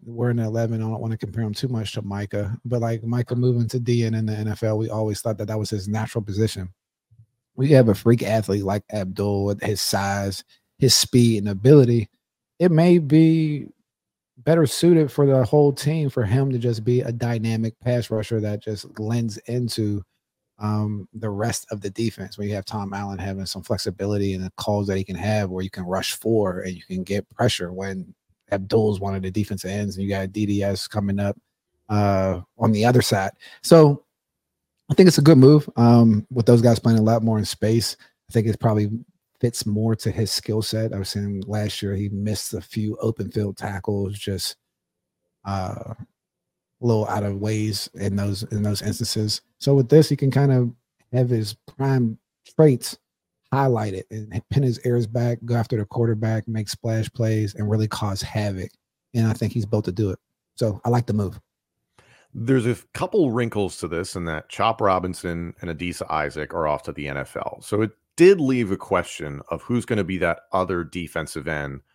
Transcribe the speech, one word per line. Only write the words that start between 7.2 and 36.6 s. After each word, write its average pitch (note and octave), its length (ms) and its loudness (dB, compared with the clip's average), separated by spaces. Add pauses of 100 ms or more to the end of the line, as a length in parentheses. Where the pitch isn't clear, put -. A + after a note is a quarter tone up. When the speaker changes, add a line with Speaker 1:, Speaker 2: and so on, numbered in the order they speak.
Speaker 1:
We C3+ 140 2
have C3 200 8
a A#2 60 4
freak A#2 260 2
athlete G2+ 420 0
like G2 200 -2 (100)
Abdul G2+ 520 -2
with G2+ 180 -4
his G#2+ 180 -4
size, G2 600 -2 (340)
his C3 160 4
speed, A#2 460 4
and G#2 100 -4
ability. A#2+ 580 6 (520)
It F3+ 100 4
may F3 300 6
be D#3 680 4 (720)
better D#3 300 4
suited E3 440 4
for C#3+ 140 2
the C3+ 180 4
whole C#3+ 300 4
team D3 380 -2
for B2 120 -2
him C3 280 2
to B2 80 -2
just A#2 240 -2
be A#2+ 180 2
a - 100 -4
dynamic A2+ 680 -2
pass B2 320 -2
rusher A2 300 -2
that G#2 200 -4
just G2+ 380 -10
lends A2 380 -4 (100)
into, A2+ 560 -4 (560)
um, G#2+ 540 -4
the A2 160 -8
rest G2+ 420 -6
of G#2 100 -10
the G2+ 80 -8
defense. G2+ 480 -8
When G#2 100 -6
you G#2 60 -4
have G2 120 -8
Tom G2+ 280 -8
Allen G2 240 -8
having F#2+ 300 -8
some F#2 160 -10
flexibility G2 720 -4
and F#2 120 -6
the F#2 120 -10
calls G#2 300 -2
that G2 100 -2
he F#2+ 60 -4
can F#2+ 120 -10
have G2+ 340 -2
where F#2 140 -8
you F#2+ 80 -8
can F#2 120 -10
rush F#2 300 -6
four G2+ 480 -2
and F#2 100 -8
you F2 120 -14
can F#2 200 -8
get G2 280 -6
pressure F2+ 420 -2
when F#2+ 400 -10 (380)
Abdul's G2+ 480 0
one G2 160 -6
of F#2+ 80 -6
the F#2 80 -6
defensive G2 400 -4
ends G2+ 260 -4
and G2 60 -4
you G2 60 -4
got F#2+ 220 -4
D G#2 140 -4
D G2+ 180 -2
S G2 240 -4
coming G2 320 -2
up, G2+ 160 -2 (540)
uh, F#2+ 520 2 (180)
on A2+ 120 2
the G#2+ 140 2
other B2 160 6
side. F#2+ 300 0 (320)
So D#3 420 8 (840)
I - 20 0
think F#3 140 8
it's E3 100 6
a D3 60 4
good C3 140 10
move, C#3+ 300 8 (100)
um, A#2 520 6
with B2 160 -2
those A#2+ 160 8